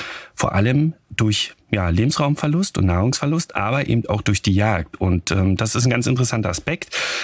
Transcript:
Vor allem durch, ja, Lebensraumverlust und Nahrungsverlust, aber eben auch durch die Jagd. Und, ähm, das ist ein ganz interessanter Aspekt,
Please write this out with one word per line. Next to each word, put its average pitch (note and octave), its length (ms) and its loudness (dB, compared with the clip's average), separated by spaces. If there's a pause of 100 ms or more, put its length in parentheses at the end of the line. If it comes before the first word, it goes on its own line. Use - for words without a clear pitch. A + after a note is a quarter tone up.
(340)
Vor - 200 -2
allem C3 400 2 (180)
durch, G#2 420 0 (160)
ja, F#2 200 0
Lebensraumverlust D3 880 0
und F#2+ 80 4
Nahrungsverlust, B2+ 680 0
aber A#2 320 -2
eben A#2 220 0
auch G#2 140 -2
durch G2+ 180 0
die G2+ 140 2
Jagd. G2 440 0
Und, F2+ 300 0
ähm, F#2+ 280 2
das A2+ 180 -2
ist C3 100 2
ein B2+ 60 2
ganz A#2+ 160 0
interessanter B2 420 0
Aspekt, - 440 -6 (300)